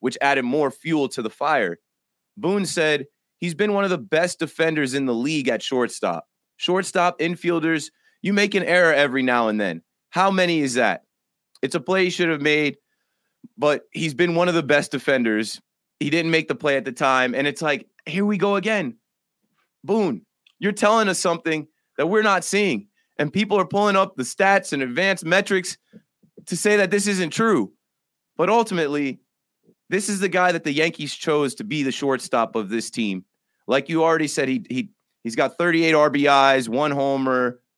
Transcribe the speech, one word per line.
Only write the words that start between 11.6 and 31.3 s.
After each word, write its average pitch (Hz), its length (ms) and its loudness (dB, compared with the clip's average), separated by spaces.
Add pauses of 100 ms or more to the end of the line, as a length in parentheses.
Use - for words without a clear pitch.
It's - 120 -2
a 165 60 0
play 185 240 0
he 180 60 0
should 170 180 0
have 156 120 -2
made, 151 360 0 (800)
but 139 260 0 (100)
he's 156 220 -4
been 170 200 0
one 175 140 2
of 175 60 0
the 165 80 0
best 143 280 0
defenders. 117 680 -2 (400)
He 147 100 -2
didn't 165 200 2
make 160 180 0
the 139 60 0
play 143 220 0
at 123 80 -2
the 131 80 -8
time." 127 420 2
And 139 120 0
it's 139 160 -6
like, 147 240 -2 (200)
here 185 180 -4
we 208 140 0
go 202 180 2
again. 190 400 -4 (880)
Boone, 175 400 0 (340)
you're 208 140 -4
telling 214 360 2
us 180 100 -2
something 160 480 -2 (300)
that 143 100 0
we're 214 160 2
not 196 220 2
seeing. 185 440 -2 (300)
And 147 140 -2
people 208 260 0
are 185 80 2
pulling 202 300 2
up 190 200 0
the 127 80 -4
stats 196 500 0
and 139 80 -2
advanced 170 420 -2
metrics 185 540 0 (680)
to 175 100 -8
say 208 200 2
that 190 140 4
this 202 160 0
isn't 185 240 -2
true. 185 420 0 (640)
But 175 140 2
ultimately, 160 680 0 (680)
this 202 220 -4
is 196 100 -4
the 196 80 0
guy 180 240 2
that 165 120 -6
the 147 80 -2
Yankees 151 420 -2
chose 147 400 0